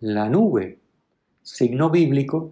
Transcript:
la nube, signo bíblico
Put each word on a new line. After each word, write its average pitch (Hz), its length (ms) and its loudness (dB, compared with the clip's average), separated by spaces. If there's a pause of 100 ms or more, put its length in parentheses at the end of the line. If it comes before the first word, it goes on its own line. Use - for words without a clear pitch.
la 107 260 -2
nube, 123 500 0 (640)
signo 127 480 0
bíblico 156 640 0